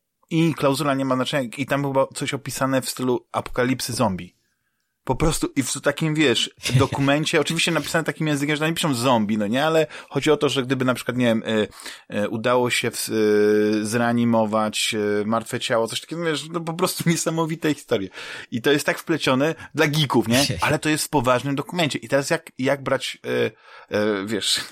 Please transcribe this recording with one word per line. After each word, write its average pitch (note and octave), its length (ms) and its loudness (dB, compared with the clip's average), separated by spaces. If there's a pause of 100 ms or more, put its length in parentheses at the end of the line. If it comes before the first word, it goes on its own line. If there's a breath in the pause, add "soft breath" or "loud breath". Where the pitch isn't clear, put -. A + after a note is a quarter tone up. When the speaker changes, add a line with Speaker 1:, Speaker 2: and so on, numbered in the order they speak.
(300)
Speaker 1:
i E3 260 2
klauzula C#3 380 0
nie C3+ 120 -2
ma C3 100 0
znaczenia B2+ 420 -2
i C3+ 80 -2
tam C#3 160 -2
było C3+ 320 0
coś C#3 200 -6
opisane C3 480 -2
w - 80 -6
stylu B2+ 420 -2
apokalipsy B2 600 -2
zombie. F#2 480 -2 (640)
Po C3 120 -2
prostu D#3+ 400 2
i C3+ 80 0
w - 180 -6
takim, D#3 340 0
wiesz, D3 340 2 (140)
Speaker 2:
<laughs> A#2+ 160 2
Speaker 1:
dokumencie, C#3 600 2
oczywiście E3 300 0
napisane D#3+ 320 -2
takim D#3 240 -4
językiem, D3 280 0
że D3+ 120 0
nie E3 60 0
piszą E3 200 0
zombie, A#2 440 2
no G#2 100 0
nie, B2+ 180 0
ale D#3+ 220 4 (220 loud breath)
chodzi D3 220 2
o D3 60 4
to, D3 120 2
że B2+ 140 -2
gdyby B2+ 220 0
na B2+ 80 2
przykład, A#2+ 240 -6
nie B2 80 2
wiem, A2 180 2
y, G#2+ 240 2 (460 loud breath)
y, G#2 160 -2
udało B2 400 2
się A#2 220 -2
w, - 180 -6
y, G#2+ 760 4
zreanimować, A2+ 1080 0 (260)
y, G#2 40 -2
martwe A2+ 340 -2
ciało, A2+ 280 0
coś - 140 -6
takiego, E3 220 -8
wiesz, D#3 260 -4
no E3+ 120 -6
po E3 120 -6
prostu F3+ 320 -2
<laughs> E3 40 2
niesamowite D#3+ 640 0
historie. G2+ 360 -4 (420 loud breath)
I A#2+ 100 -4
to C#3+ 100 4
jest C#3+ 140 2
tak F3 140 -2
wplecione D3 560 0 (200 loud breath)
dla D#3 120 2
geeków, C3+ 400 2
nie? B2 180 2 (100)
Speaker 2:
<laughs> - 60 -6
Speaker 1:
Ale D3+ 180 0
to D#3 100 -2
jest D#3 160 0
w - 40 -10
poważnym B2+ 460 2
dokumencie. D3 440 -2
I - 80 -16
teraz C#3 220 0
jak, - 280 -4
jak C3+ 260 0
brać, B2+ 420 -2
y, A#2+ 260 0 (460 loud breath)
y, G#2 280 0
wiesz, G#2 340 -2 (120)